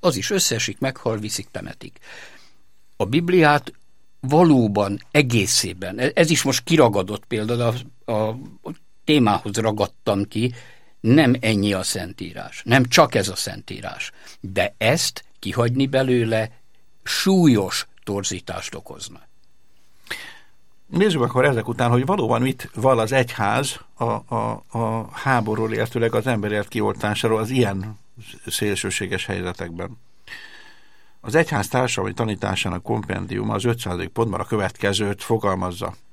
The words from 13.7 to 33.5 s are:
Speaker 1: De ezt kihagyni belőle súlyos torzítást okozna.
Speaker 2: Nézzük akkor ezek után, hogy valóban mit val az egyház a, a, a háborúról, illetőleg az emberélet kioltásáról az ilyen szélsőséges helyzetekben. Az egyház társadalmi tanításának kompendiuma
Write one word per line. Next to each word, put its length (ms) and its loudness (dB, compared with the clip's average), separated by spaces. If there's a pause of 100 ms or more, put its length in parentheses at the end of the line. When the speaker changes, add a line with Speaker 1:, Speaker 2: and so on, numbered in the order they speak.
Speaker 1:
De 380 -2
ezt 460 0 (140)
kihagyni 480 0
belőle 640 0 (520)
súlyos 840 4 (180)
torzítást 680 -6
okozna. 460 -16 (1700)
Speaker 2:
Nézzük 360 2
akkor 220 2
ezek 240 2
után, 220 0
hogy 160 4
valóban 360 0
mit 320 -4
val 240 4
az 140 0
egyház 680 0 (140)
a, 100 -4
a, 640 -4
a 440 -4
háborúról, 600 0
illetőleg 420 0
az 120 2
emberélet 420 -2
kioltásáról 680 0
az 120 -2
ilyen 480 0 (480)
szélsőséges 800 -4
helyzetekben. 720 -8 (1200)
Az 140 -10
egyház 340 2
társadalmi 460 -2
tanításának 680 -4
kompendiuma 720 -4